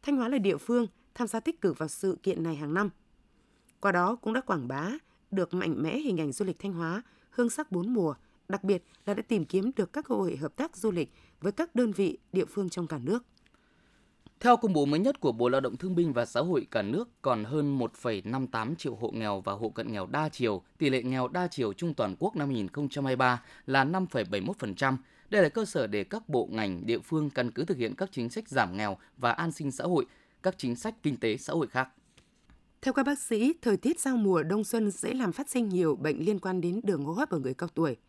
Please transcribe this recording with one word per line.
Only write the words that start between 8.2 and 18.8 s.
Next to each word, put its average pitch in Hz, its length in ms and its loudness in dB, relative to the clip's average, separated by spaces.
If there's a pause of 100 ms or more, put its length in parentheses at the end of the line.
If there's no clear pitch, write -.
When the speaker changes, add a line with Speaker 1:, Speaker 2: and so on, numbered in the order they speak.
Speaker 1:
đặc 196 160 -4
biệt 190 200 2 (220)
là 202 80 0
đã - 80 -4
tìm 196 220 0
kiếm 190 320 0
được 185 160 0
các 294 160 -6
cơ 247 60 2
hội 185 220 0
hợp 143 200 -6
tác 320 200 -4
du 220 140 0
lịch 170 220 -2 (280)
với 202 120 -2
các 339 220 -4
đơn 233 180 2
vị 180 260 0 (140)
địa 180 120 2
phương 196 240 -4
trong 170 180 -4
cả 151 120 -6
nước. 185 260 -2 (1160)
Speaker 2:
Theo 240 160 8
công 226 160 2
bố 147 140 4
mới 151 140 4
nhất 269 200 2
của 135 120 4
Bộ 120 160 2
Lao 135 120 4
động 123 160 -2
Thương 185 180 -4
binh 165 180 4
và 120 140 0
Xã - 140 0
hội, 170 300 0
cả 110 120 0
nước 151 260 -2 (140)
còn 113 220 2
hơn 143 340 0
một 113 160 -2
phẩy 107 300 -2
năm 127 220 -2
tám 120 300 -2
triệu 120 180 -6